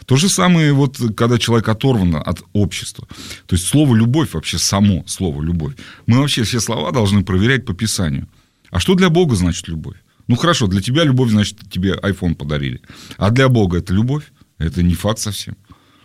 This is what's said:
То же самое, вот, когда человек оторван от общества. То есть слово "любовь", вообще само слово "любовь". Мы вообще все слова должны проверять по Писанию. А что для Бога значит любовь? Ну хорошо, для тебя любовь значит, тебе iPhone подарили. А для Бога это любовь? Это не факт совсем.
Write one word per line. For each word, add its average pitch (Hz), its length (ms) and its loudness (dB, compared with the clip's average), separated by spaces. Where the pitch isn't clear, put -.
То 127 120 2
же 175 120 2
самое, 175 440 2
вот, 139 240 2
когда 117 240 2
человек 117 300 0
оторван 107 480 2
от 87 260 -6
общества. - 540 -4
То - 80 -2
есть 87 100 0
слово 139 300 4
"любовь", 120 380 2
вообще 82 260 -6
само 101 480 2
слово 73 340 -4
"любовь". 78 320 -4
Мы 117 140 4
вообще 139 240 0
все 117 160 -2
слова 131 320 -4
должны 101 320 2
проверять 110 420 0
по 98 80 -6
Писанию. 85 540 -4
А 92 100 -2
что 180 160 0
для 185 140 4
Бога 160 260 2
значит 87 340 -2
любовь? 78 260 -10
Ну 120 80 2
хорошо, 151 320 0
для 95 140 0
тебя 131 240 0
любовь 127 260 2
значит, 104 260 0
тебе 92 220 -2
iPhone 90 320 -2
подарили. 71 460 -6
А 98 140 2
для 131 180 4
Бога 101 280 2
это 87 160 -4
любовь? 123 320 0
Это 82 240 -2
не 87 100 2
факт 101 260 -2
совсем. 101 360 -10